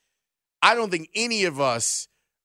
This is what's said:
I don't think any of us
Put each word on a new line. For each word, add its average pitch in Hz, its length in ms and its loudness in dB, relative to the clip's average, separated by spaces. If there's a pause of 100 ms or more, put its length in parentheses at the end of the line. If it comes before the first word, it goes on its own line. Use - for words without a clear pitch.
(600)
I 208 140 6
don't 226 160 -2
think 160 240 -4
any 220 300 0
of 143 140 -2
us 123 480 -2 (380)